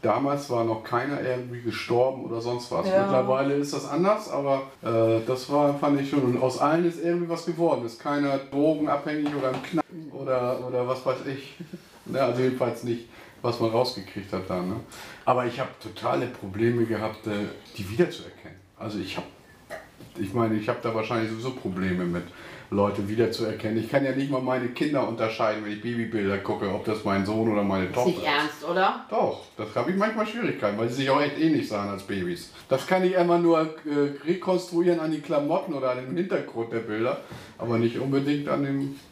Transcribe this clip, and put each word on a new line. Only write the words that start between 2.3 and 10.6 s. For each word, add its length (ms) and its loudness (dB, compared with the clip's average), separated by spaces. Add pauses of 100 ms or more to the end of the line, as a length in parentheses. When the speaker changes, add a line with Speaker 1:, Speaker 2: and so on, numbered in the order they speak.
Speaker 1:
sonst 300 -4
was. 160 0
Speaker 2:
Ja. 160 6
Speaker 1:
Mittlerweile 500 4
ist 200 0
das 140 -4
anders, 440 2
aber, 320 2 (180)
äh, 460 4
das 240 -2
war, 260 4
fand 240 4
ich 80 -2
schon. 140 4
Und 180 2
aus 180 2
allen 300 4
ist 140 -4
irgendwie 260 0
was 160 -4
geworden. 400 2
Ist 160 -8
keiner 380 0
drogenabhängig 960 2
oder 160 0
im 100 -4
Knast 240 0 (260)
oder, 560 0